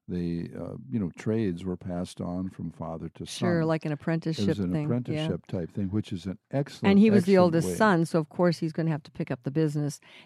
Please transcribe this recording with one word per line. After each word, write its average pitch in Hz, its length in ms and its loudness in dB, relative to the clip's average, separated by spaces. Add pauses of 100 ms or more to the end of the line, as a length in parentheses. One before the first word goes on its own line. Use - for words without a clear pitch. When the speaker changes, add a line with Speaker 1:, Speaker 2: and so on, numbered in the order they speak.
Speaker 1:
the, 87 480 -4
uh, 92 200 -10 (160)
you 123 80 -4
know, 90 180 -2
trades 104 480 -2
were 90 140 -4
passed 87 420 -8
on 90 300 -6
from 85 200 -10
father 80 440 -10
to - 100 -14
Speaker 2:
Sure, 175 380 0
Speaker 1:
son. 160 60 0
Speaker 2:
like 160 180 -2
an 156 40 -2
Speaker 1:
It 147 40 -2
Speaker 2:
apprenticeship 165 540 -2
Speaker 1:
was 156 100 0
an 92 120 -2
Speaker 2:
thing. 113 120 0
Yeah. - 20 -4
Speaker 1:
apprenticeship 123 640 -2
type 85 260 -6
thing, 101 140 -4
which 101 260 -4
is 90 140 -8
an 95 100 -6 (140)
excellent, 143 400 0
Speaker 2:
And 196 80 8
he 220 100 10
was 202 160 6
the 190 120 6
Speaker 1:
excellent 180 60 8
Speaker 2:
oldest 165 260 4
Speaker 1:
way. 175 80 -2
Speaker 2:
son, 185 280 4
so 165 140 0
of 156 100 0
course 175 300 2
he's 160 160 -4
gonna 165 160 0
have 151 140 -2
to - 60 -20
pick - 200 -6
up - 140 -6
the 175 60 -4
business. 151 500 0 (240)